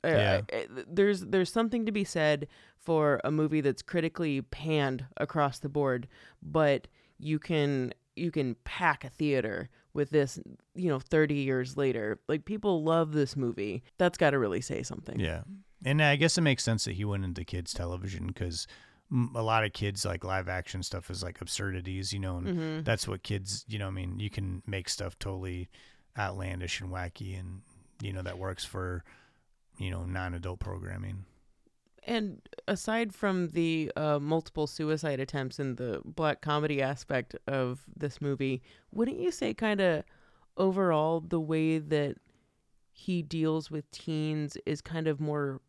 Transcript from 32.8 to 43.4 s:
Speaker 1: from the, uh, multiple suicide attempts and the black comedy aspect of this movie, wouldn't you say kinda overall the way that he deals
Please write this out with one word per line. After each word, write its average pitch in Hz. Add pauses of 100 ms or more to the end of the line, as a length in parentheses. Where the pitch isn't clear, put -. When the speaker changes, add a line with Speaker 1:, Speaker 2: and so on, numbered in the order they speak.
Speaker 1:
from 185
the, 165
uh, 151
multiple 156
suicide 151
attempts 135
and 135
the 113
black -
comedy 147
aspect 131 (140)
of 131 (140)
this 143
movie, 135 (300)
wouldn't 233
you 359
say 233
kinda 196 (540)
overall 170
the 170
way 160
that 151 (720)
he 175
deals 156